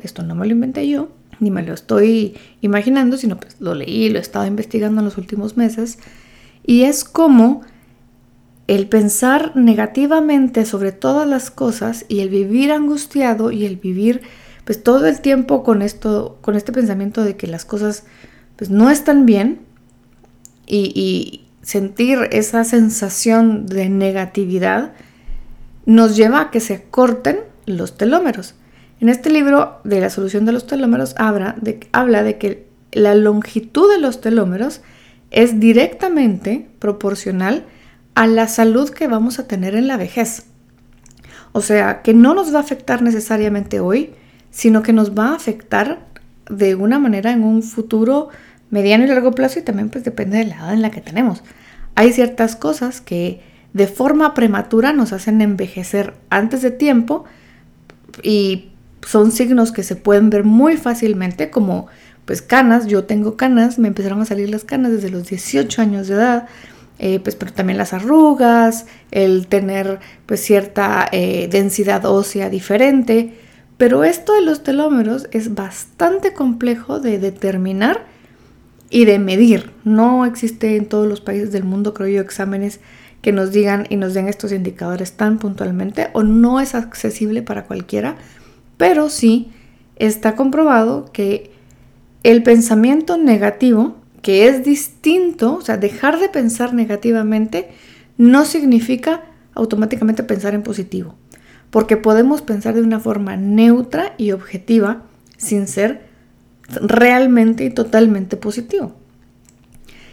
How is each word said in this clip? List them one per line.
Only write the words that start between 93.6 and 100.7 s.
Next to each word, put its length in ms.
que 240
es 180
distinto, 880
o 60
sea, 160
dejar 440
de 80
pensar 440
negativamente 960
no 280
significa 800
automáticamente 680
pensar 320
en 80
positivo, 540